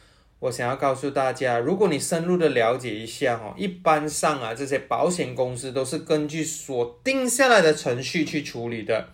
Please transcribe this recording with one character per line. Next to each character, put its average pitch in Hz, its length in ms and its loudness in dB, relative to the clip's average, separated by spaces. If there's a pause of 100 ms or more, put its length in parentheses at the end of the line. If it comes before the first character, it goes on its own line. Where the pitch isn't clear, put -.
(400)
我 127 120 -2
想 123 160 -2
要 127 80 0
告 135 180 2
诉 139 160 -4
大 135 220 0
家， 123 280 0
如 131 180 0
果 202 100 4
你 147 120 0
深 170 260 -2
入 180 100 2
的 165 140 4
了 120 260 2
解 120 180 -6
一 110 120 -8
下 120 300 -2
哦， 107 200 -8
一 202 120 -4
般 151 420 2
上 151 320 0
啊， 113 140 -6
这 139 100 -6
些 131 140 0
保 131 280 0
险 139 280 -4
公 127 200 -2
司 127 160 -8
都 131 140 -2
是 156 140 -4
根 151 280 0
据 156 160 -4
所 123 600 -6
定 262 260 0
下 262 180 4
来 226 140 8
的 160 120 8
程 135 280 -2
序 156 240 -2
去 147 160 -4
处 117 260 -8
理 113 140 -6
的。 107 320 -2